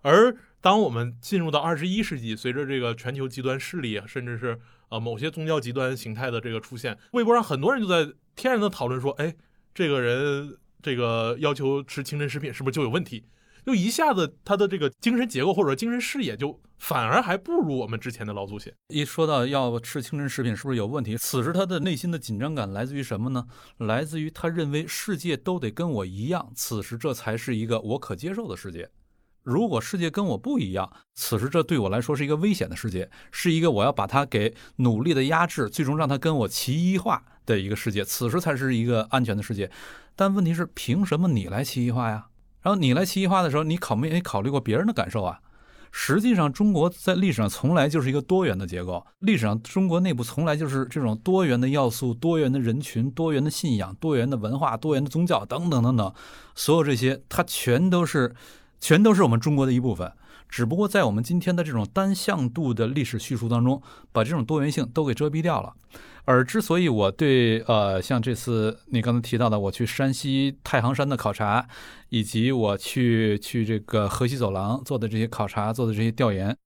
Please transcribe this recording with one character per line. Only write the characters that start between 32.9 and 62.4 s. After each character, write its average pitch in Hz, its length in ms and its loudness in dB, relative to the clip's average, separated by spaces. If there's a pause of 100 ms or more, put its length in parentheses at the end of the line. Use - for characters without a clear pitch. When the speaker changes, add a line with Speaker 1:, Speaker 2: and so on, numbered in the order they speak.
Speaker 2:
是 - 200 0
一 156 80 4
个 170 100 4
我 104 140 2
要 135 80 4
把 101 160 -2
它 139 180 0
给 110 300 0 (220)
努 120 260 2
力 170 100 2
的 131 120 2
压 160 200 2
制， 143 240 -4
最 - 140 -2
终 143 140 0
让 156 100 0
它 139 100 0
跟 160 200 0
我 110 100 2
齐 165 460 0
一 190 40 2
化 180 240 0 (240)
的 110 140 2
一 95 80 -4
个 104 80 -2
世 110 160 -4
界， 98 140 -2
此 - 240 -2
时 147 100 0
才 156 160 0
是 131 220 0
一 113 80 2
个 117 240 2
安 127 160 0
全 107 100 -2
的 104 80 -4
世 113 100 -6
界。 98 160 -4 (460)
但 196 180 2
问 196 120 2
题 165 80 2
是， 165 140 -2
凭 175 380 0
什 156 140 0
么 185 80 2
你 110 200 0
来 101 180 -4
齐 123 200 -2
一 123 60 0
化 120 180 -2
呀？ 107 180 -6 (320)
然 190 140 0
后 196 80 0
你 131 100 4
来 160 140 4
齐 190 160 -2
一 190 60 2
化 190 140 4
的 170 80 2
时 131 60 -2
候， 151 80 2
你 160 140 0
考 - 180 -2
没， 135 140 0
没 165 100 2
考 117 220 -2
虑 117 80 0
过 139 100 0
别 110 160 0
人 165 100 2
的 226 60 2
感 101 180 -2
受 104 140 -2
啊？ 87 160 -4 (500)
实 - 300 0
际 240 160 4
上， 151 160 4
中 208 220 2
国 165 160 4
在 180 260 0
历 190 120 2
史 147 100 2
上 107 100 2
从 131 260 0
来 147 140 4
就 151 140 2
是 127 80 0
一 - 20 0
个 143 100 0
多 185 240 2
元 101 120 0
的 95 100 -4
结 87 160 -6
构。 90 240 -6 (120)
历 196 180 2
史 117 60 0
上， 110 180 0
中 190 260 -2
国 175 140 2
内 185 120 2
部 120 80 -2
从 120 220 -4
来 165 140 2
就 156 100 -2
是 135 200 -2
这 127 120 -4
种 113 200 0
多 185 260 2
元 123 160 2
的 131 80 2
要 139 200 2
素、 120 240 -2
多 160 240 0
元 139 140 2
的 139 80 2
人 117 220 0
群、 127 280 -2
多 160 220 0
元 139 100 2
的 151 80 0
信 147 280 0
仰、 95 180 -4
多 151 220 0
元 120 120 2
的 139 60 0
文 113 240 -2
化、 135 160 0
多 147 200 0
元 135 80 0
的 143 60 -4
宗 165 160 0
教 135 200 2
等 160 240 -4
等 131 120 4
等 123 140 4
等， 101 180 0 (420)
所 - 200 2
有 165 80 4
这 143 100 2
些， 131 360 0
它 - 140 0
全 160 460 2
都 175 160 4
是， 135 300 0 (460)
全 160 200 6
都 214 120 8
是 190 100 8
我 139 60 6
们 117 100 4
中 147 160 2
国 139 100 4
的 131 60 2
一 123 80 4
部 120 160 0
分。 90 160 -6 (380)
只 - 160 -2
不 123 100 0
过 202 120 2
在 202 160 2
我 117 80 2
们 107 120 0
今 170 160 0
天 175 160 0
的 175 80 0
这 156 80 -4
种 110 220 0
单 190 200 2
向 180 360 0